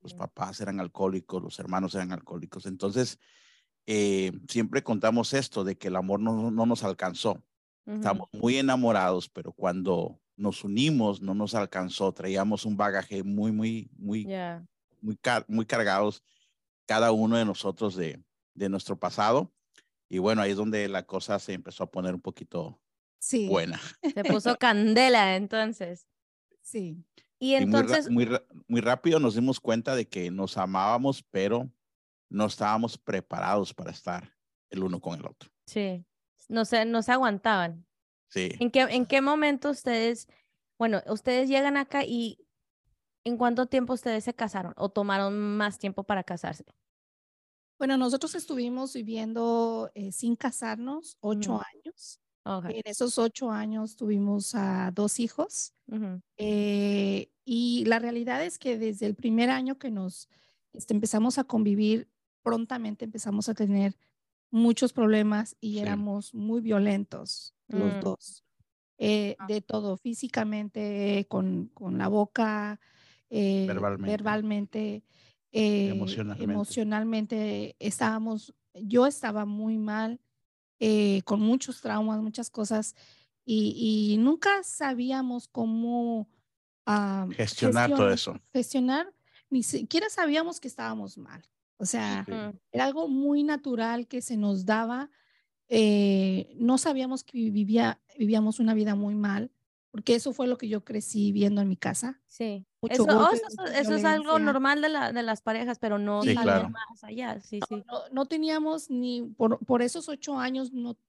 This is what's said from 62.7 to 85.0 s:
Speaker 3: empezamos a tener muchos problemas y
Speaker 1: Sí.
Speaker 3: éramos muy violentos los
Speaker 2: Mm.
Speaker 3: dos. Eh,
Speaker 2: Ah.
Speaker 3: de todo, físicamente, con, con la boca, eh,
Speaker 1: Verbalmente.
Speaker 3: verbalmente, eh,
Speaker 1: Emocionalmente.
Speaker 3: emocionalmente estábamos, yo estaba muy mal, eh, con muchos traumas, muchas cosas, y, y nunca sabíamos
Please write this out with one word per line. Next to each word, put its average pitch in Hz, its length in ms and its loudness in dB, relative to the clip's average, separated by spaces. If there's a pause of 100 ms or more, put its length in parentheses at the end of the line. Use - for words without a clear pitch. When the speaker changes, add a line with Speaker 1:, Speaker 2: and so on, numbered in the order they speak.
Speaker 3:
empezamos 208 440 -4
a 220 60 0
tener 196 420 2 (540)
muchos 233 420 4
problemas 214 680 2
y 214 140 -6
Speaker 1:
Sí. 208 60 -4
Speaker 3:
éramos 208 540 -4
muy 220 280 -2
violentos 202 920 0 (140)
los 202 280 2
Speaker 2:
Mm. 190 40 -6
Speaker 3:
dos. - 440 -8 (540)
Eh, 208 400 0
Speaker 2:
Ah. 196 100 -14
Speaker 3:
de 208 120 0
todo, 208 380 -4
físicamente, 208 1300 -2
con, 190 460 -2
con 185 240 -6
la 190 100 0
boca, 208 720 0 (480)
eh, 196 380 0
Speaker 1:
Verbalmente. 196 440 -2
Speaker 3:
verbalmente, 214 920 -2 (480)
eh, 208 360 2
Speaker 1:
Emocionalmente. 196 640 -4
Speaker 3:
emocionalmente 214 1300 -2
estábamos, 220 760 -2 (200)
yo 226 320 4
estaba 214 400 -2
muy 220 320 -2
mal, 214 420 -4 (600)
eh, 208 440 4
con 208 160 2
muchos 254 400 2
traumas, 214 420 -2
muchas 220 280 -6
cosas, 220 440 -2 (500)
y, 214 680 2
y 214 40 4
nunca 330 440 4
sabíamos 254 880 -4